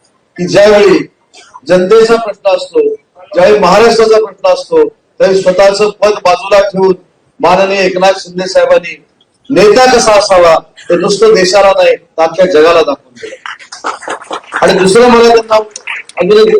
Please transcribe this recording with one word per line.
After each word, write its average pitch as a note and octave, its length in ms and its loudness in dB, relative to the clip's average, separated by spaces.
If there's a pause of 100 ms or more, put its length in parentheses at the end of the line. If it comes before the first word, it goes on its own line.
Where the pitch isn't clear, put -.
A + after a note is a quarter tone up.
(360)
की F3 120 -8
ज्यावेळी G#3 500 2 (680)
जनतेचा G#3+ 480 2
प्रश्न G3 400 -4
असतो, E3 320 -4 (460)
ज्यावेळी G3+ 240 2
महाराष्ट्राचा A3 600 2
प्रश्न F#3+ 300 -4
असतो, E3+ 380 -2
त्यावेळी F#3+ 560 -4
स्वतःचं G3 500 0
पद G3+ 320 -2
बाजूला F3+ 380 0
ठेवून F#3+ 320 -2 (460)
माननीय F#3+ 440 -2
एकनाथ F#3 360 -2
शिंदे F3+ 280 -12
साहेबांनी F3 480 0 (540)
नेता A#3 420 2
कसा A3 200 0
असावा, F3+ 400 2 (280)
हे F3 160 -4
नुसतं G#3 380 0
देशाला F#3+ 380 2
नाही, F3 240 0
तर - 260 -8
अख्ख्या D#3+ 240 -2
जगाला D#3+ 360 2
दाखवून - 320 -8
दिलं. - 220 -18 (1200)
आणि F3+ 160 0
दुसरं F#3+ 360 2
मला A#3 200 4
त्यांना A3+ 280 -2 (600)
अजून G#3 320 2
एक - 120 0